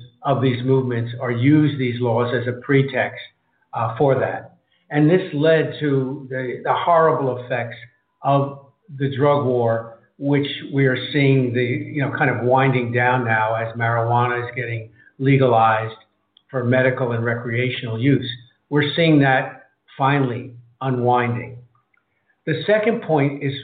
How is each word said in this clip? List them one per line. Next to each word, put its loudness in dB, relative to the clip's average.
of 0
these 0
movements 0
or -4
use 4
these -2
laws 0
as -2
a -6
pretext, 0
uh, -4
for 2
that." -6
And 4
this 2
led 2
to -2
the, -8
the -2
horrible 2
effects -6
of 0
the -4
drug 2
war, -2
which 0
we 2
are 2
seeing 2
the, 0
you -4
know, -2
kind 0
of -2
winding 2
down 0
now 0
as -6
marijuana 0
is -10
getting -8
legalized 4
for -4
medical 2
and -2
recreational -4
use. 2
We're 0
seeing 4
that 0
finally 0
unwinding. 0
The -2
second 2
point 0
is -4